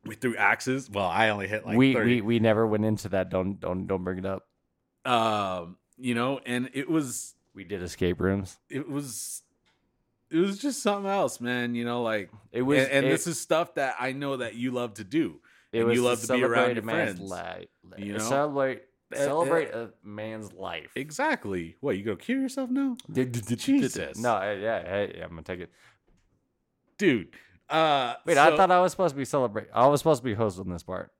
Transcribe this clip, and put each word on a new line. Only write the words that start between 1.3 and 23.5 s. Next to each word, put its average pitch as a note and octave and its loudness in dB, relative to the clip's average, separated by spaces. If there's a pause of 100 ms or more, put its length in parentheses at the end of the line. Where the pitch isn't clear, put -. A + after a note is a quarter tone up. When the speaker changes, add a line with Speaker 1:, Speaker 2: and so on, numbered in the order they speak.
Speaker 1:
hit, G#2+ -4
like, A2 0
Speaker 2:
We, C3+ 6
Speaker 1:
thirty. A#2+ 2
Speaker 2:
we, A2+ 2
we A2+ 4
never A2 4
went G#2+ 2
into G#2+ -2
that. F#2 0
Don't, F#2+ -2
don't, F#2 -4
don't F#2 -2
bring F#2 -4
it F#2+ -8
up. F#2+ -6 (580)
Speaker 1:
Um, G2+ 0 (200)
you B2 -4
know, B2+ -2
and B2 -4
it C3+ -4
was D3+ -2 (220)
Speaker 2:
We G2 -14
did F2+ -8
escape F2+ -2
rooms. F#2+ 0 (140)
Speaker 1:
It D3 -6
was, C#3 -8 (880)
it D#3+ -2
was G3 2
just C#4 -4
something G3+ 0
else, F#3 0
man. A#2+ -2
You A#2+ -4
know, A#2+ -2
like, G#2+ -2 (220)
Speaker 2:
It B2 -2
was, C3 4
Speaker 1:
and, C3 0
and C#3 4
Speaker 2:
it - 4
Speaker 1:
this E3 2
is E3 -4
stuff E3+ 0
that C3 -2
I B2+ -2
know C#3 -4
that A#2 -6
you A#2+ -4
love B2 -4
to G#2+ -12
do. G2+ -2 (320)
Speaker 2:
It A2+ 0
Speaker 1:
And A#2 4
Speaker 2:
was A#2 4
Speaker 1:
you B2 4
Speaker 2:
to B2 4
Speaker 1:
love A#2+ 2
to A2+ -8
be B2+ 2
around A#2+ 2
Speaker 2:
celebrate A#2+ 2
Speaker 1:
your G#2+ -4
Speaker 2:
a - -10
man's G#2 -4
Speaker 1:
friends. - -
Speaker 2:
li-, F2 -10 (300)
li-, G2+ -10
Speaker 1:
You G2+ -8
know? G#2+ -4
Speaker 2:
celebrate, C3+ 0 (280)
Speaker 1:
Uh, - -10
uh, C#3 2
Speaker 2:
celebrate D#3+ 0
a A#2 -8 (140)
man's G#2+ -10
life. E2+ -10
Speaker 1:
Exactly. B2 -4
What, A#2 -2
you G2 -6
gonna G#2 -4
kill C4 -4
yourself C4 -4
now? C4 0 (160)
Speaker 2:
D-, B2+ 0
d-, A#2 -6
d-, - -
d-, A2+ -2